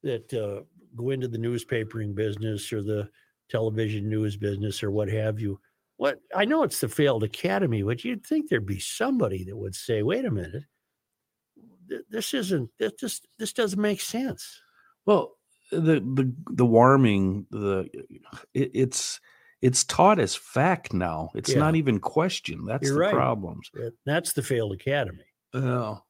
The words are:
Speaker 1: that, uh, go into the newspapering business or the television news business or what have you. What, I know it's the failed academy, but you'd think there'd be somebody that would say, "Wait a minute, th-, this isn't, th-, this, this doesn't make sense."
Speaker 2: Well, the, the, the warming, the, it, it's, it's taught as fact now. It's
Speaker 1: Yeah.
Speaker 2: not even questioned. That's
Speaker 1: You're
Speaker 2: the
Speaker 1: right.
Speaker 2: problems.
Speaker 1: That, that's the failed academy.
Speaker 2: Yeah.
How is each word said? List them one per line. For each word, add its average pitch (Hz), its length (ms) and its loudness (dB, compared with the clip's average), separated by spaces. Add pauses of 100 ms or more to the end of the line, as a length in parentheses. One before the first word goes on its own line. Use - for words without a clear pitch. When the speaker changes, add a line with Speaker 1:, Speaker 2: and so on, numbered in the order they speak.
Speaker 1:
that, 123 300 -6
uh, 104 280 -4 (340)
go 117 140 -4
into 131 180 -2
the 113 100 -6
newspapering 113 760 -4
business 107 560 -4
or 110 100 -2
the 104 280 -4 (400)
television 110 580 -2
news 107 300 -2
business 101 440 -4
or 104 100 -2
what 104 180 -2
have 107 320 -2
you. 98 180 -4 (380)
What, 269 240 0 (120)
I 196 120 2
know 302 180 2
it's - 160 -2
the 131 80 -2
failed 127 380 2
academy, 147 580 0
but 117 220 -2
you'd 240 200 -6
think 302 220 -2
there'd 107 180 0
be 98 140 -4
somebody 165 640 -2
that 98 140 -12
would 98 180 -8
say, 110 280 -2
"Wait 202 200 0
a 220 80 -2
minute, 95 320 -6 (1300)
th-, - 200 -10
this 214 240 -6
isn't, 185 360 -2 (100)
th-, 208 220 -2
this, - 180 -6 (180)
this 220 140 -6
doesn't 208 300 -2
make 208 180 0
sense." - 640 -6 (460)
Speaker 2:
Well, 202 280 4 (360)
the, 160 280 4
the, 131 320 0 (200)
the 123 140 4
warming, 113 840 6
the, 98 400 -2 (640)
it, 135 180 0
it's, - 480 -2 (440)
it's 127 200 4
taught 190 360 6
as 101 160 0
fact - 580 -2
now. 82 400 -4
It's - 200 -6
Speaker 1:
Yeah. 131 40 4
Speaker 2:
not 156 180 4
even 135 240 2
questioned. 92 680 -4
That's 123 160 -4
Speaker 1:
You're 139 100 0
Speaker 2:
the 147 60 2
Speaker 1:
right. 190 140 2
Speaker 2:
problems. 110 600 -2
Speaker 1:
That, 113 200 -10 (120)
that's 165 280 -2
the 135 100 -2
failed 113 300 -2
academy. 120 500 -4 (320)
Speaker 2:
Yeah. 123 400 -2 (140)